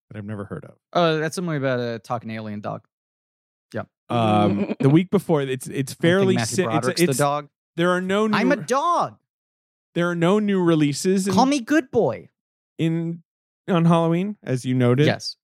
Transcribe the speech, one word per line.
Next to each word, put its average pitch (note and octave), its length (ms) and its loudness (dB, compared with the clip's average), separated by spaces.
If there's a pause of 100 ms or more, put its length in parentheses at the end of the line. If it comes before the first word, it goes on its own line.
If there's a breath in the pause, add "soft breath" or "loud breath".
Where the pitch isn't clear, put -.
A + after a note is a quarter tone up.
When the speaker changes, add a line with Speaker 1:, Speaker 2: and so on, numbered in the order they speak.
Speaker 1:
that - 100 -16
I've G#2 60 -12
never G2+ 200 -10
heard F#2 200 -12
of. - 120 -20 (160)
Speaker 2:
Oh, D#3+ 260 0
that's D#3 200 -6
a F#3 40 -6
movie E3 160 -4
about C3 220 -2
a A#2 180 -6
talking A2+ 320 -8
alien A2 300 -10
dog. G#2+ 260 -10 (880)
Yep. G#2 140 -8 (200)
Speaker 1:
Um, G#2+ 680 0
Speaker 3:
<laughs> - 40 -10
Speaker 1:
the C#3 100 2
week F3 200 2
before, E3+ 320 0
it's, C3+ 240 -6
it's C#3 260 -6
Speaker 2:
I - 20 -12
think - 60 -20
Speaker 1:
fairly F#3+ 360 2
Speaker 2:
Matthew - 200 -2
Speaker 1:
si-, G3 60 0
it's, B2 80 -2
Speaker 2:
Broderick's A#2 300 -2
the F3 100 4
Speaker 1:
it's, B2+ 80 -2
Speaker 2:
dog. C#3+ 300 -2 (280)
Speaker 1:
there F3 140 2
are F3+ 100 0
no G3 280 0
new G#3+ 80 0
Speaker 2:
I'm G3+ 160 2
a C#4+ 40 2
dog. B3 600 -2 (800)
Speaker 1:
there E3+ 120 0
are F3 60 -2
no E3+ 240 4
new G3+ 240 0
releases E3+ 640 2
in, G3 80 -2
Speaker 2:
Call A#3 120 6
me C#4+ 140 0
Good C4+ 300 -2
Boy. C3 380 -2 (500)
Speaker 1:
in, E3 440 -4 (460)
on E3+ 180 4
Halloween, E3+ 580 2
as B2+ 200 -4
you B2+ 100 -2
noted. B2+ 320 4
Speaker 2:
Yes, G#2+ 380 -2